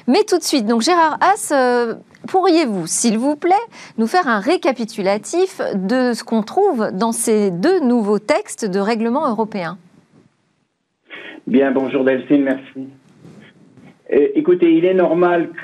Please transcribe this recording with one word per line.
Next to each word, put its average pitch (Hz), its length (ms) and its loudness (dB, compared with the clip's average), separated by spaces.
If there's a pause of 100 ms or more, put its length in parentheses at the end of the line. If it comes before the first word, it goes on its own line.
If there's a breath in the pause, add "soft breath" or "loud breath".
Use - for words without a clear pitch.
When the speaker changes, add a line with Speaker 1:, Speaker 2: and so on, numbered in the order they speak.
Speaker 1:
Mais 359 160 4
tout 370 140 0
de 320 40 -2
suite, 240 240 -2
donc 233 160 2
Gérard 320 380 2
Haas, 359 320 0
euh, 247 420 2 (320)
pourriez-vous, 311 600 2
s'il 220 320 0
vous 285 180 -2
plaît, 349 180 0 (440 loud breath)
nous 226 100 0
faire 359 180 0
un 226 140 0
récapitulatif 247 1200 -2 (140)
de 233 400 0
ce 214 100 -10
qu'on 226 180 -2
trouve 269 500 0
dans 226 200 -2
ces 214 400 0
deux 302 280 0
nouveaux 233 380 0
textes 294 460 -6
de 196 160 -2
règlement 233 480 -2
européen ? 208 500 -6 (1700 loud breath)
Speaker 2:
Bien, 135 240 2
bonjour 131 340 0
Delphine, 131 380 2
merci. - 460 -6 (1200 loud breath)
Euh, 143 220 4
écoutez, 170 380 4
il 165 120 4
est 185 100 2
normal 175 560 2 (140)